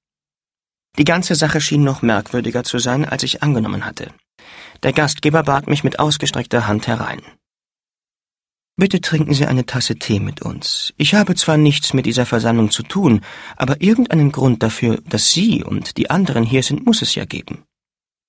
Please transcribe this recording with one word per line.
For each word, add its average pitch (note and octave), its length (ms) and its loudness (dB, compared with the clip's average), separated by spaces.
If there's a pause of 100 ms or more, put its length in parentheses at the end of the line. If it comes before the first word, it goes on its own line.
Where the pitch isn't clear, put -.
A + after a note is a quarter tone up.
(960)
Die D3 80 4
ganze F3 300 2
Sache D3+ 260 0
schien D3 220 2
noch C3+ 180 0
merkwürdiger A#2 640 -2
zu B2 160 -4
sein, B2 260 0
als - 180 -4
ich - 200 -4
angenommen A2 420 -2
hatte. - 280 -12 (680)
Der C3+ 100 0
Gastgeber D3+ 500 2
bat C#3 240 0
mich D3 160 0
mit - 160 -2
ausgestreckter B2 680 -2
Hand G#2 200 -2
herein. A2 340 -6 (1500)
„Bitte F#3+ 240 2
trinken D#3 340 0
Sie C#3 120 2
eine B2+ 200 0
Tasse - 300 -4
Tee G#2 240 -2
mit G2+ 220 -6
uns. - 560 -8
Ich D3 160 2
habe F#3+ 220 2
zwar D#3 220 2
nichts D3 360 2
mit C3 120 0
dieser A#2 200 0
Versammlung A#2 460 2
zu - 100 -2
tun, B2 400 2 (340)
aber C#3 260 -2
irgendeinen F#3 500 4
Grund C3 320 2
dafür, A2 420 0
dass - 260 0
Sie F#3 320 2
und - 340 -6
die - 120 -2
anderen E3+ 340 2
hier B2 200 2
sind, - 220 -4
muss A#3 160 2
es - 120 -2
ja - 120 -4
geben.“ - 380 -12 (640)